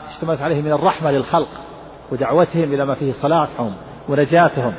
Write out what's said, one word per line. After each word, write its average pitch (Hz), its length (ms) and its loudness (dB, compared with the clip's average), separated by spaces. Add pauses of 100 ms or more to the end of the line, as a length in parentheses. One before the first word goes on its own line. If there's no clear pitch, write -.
اشتملت 160 320 -4
عليه 147 220 0
من 151 100 0
الرحمة 156 380 2
للخلق 139 380 2 (640)
ودعوتهم 147 600 2
إلى 139 100 0
ما 139 100 -2
فيه 135 180 -2
صلاحهم 143 600 0 (340)
ونجاتهم 143 720 2